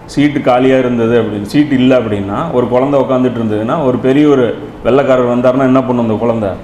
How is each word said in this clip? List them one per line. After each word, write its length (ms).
சீட்டு 360
காலியா 380
இருந்தது 440
அப்படின்னு, 200
சீட்டு 320
இல்ல 240
அப்படின்னா, 540
ஒரு 160
குழந்தை 320
உட்காந்துட்டு 380
இருந்ததுன்னா, 460
ஒரு 140
பெரிய 300
ஒரு 280
வெள்ளைக்காரர் 560
வந்தாருன்னா 220
என்ன 220
பண்ணும் 260
அந்த 60
குழந்தை? 340